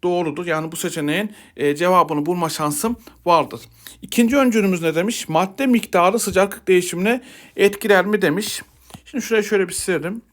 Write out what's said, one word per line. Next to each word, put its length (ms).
doğrudur. 440
Yani 260
bu 40
seçeneğin, 560
e, 200
cevabını 500
bulma 220
şansım 480
vardır. 340
İkinci 340
öncülümüz 460
ne 120
demiş? 340
Madde 380
miktarı 520
sıcaklık 500
değişimini 520
etkiler 500
mi 160
demiş. 400
Şimdi 200
şuraya 180
şöyle 260
bir 60
silelim. 480